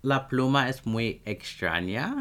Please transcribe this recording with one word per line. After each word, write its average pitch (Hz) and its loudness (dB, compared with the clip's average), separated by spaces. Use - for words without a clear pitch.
la 135 0
pluma 131 4
es - -6
muy 113 0
extraña. 98 -2